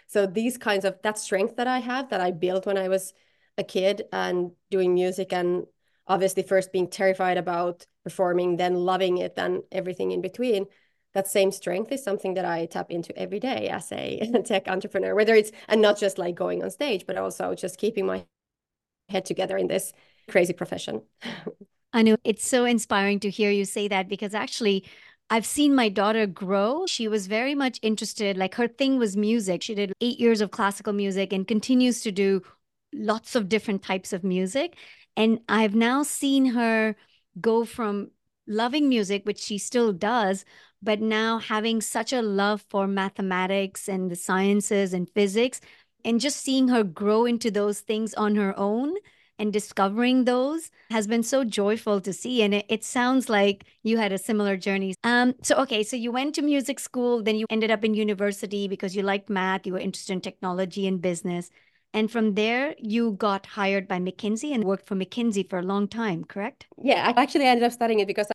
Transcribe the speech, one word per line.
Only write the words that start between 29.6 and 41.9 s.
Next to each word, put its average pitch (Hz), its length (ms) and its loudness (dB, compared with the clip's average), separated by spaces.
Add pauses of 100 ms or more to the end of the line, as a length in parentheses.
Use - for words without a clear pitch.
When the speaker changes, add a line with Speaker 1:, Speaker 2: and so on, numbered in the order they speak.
Speaker 2:
She 220 140 -6
did 196 260 -2
eight 240 180 -2
years 233 220 4
of 196 100 -2
classical 202 420 -2
music 196 380 0
and 190 160 -2
continues 247 540 2
to 220 100 -4
do 196 300 2 (500)
lots 214 440 -4
of 208 140 0
different 208 340 0
types 190 300 -4
of 180 100 -6
music. 190 540 0 (380)
And 226 320 2
I've 208 280 2
now 233 260 4
seen 277 460 2
her 226 480 2 (440)
go 226 260 2
from 208 440 -4 (380)
loving 240 420 0
music, 202 360 0
which 202 140 -4
she - 180 -6
still 226 360 0
does, 202 520 0 (380)
but 214 160 0
now 220 380 0
having 220 440 -2
such 226 300 -4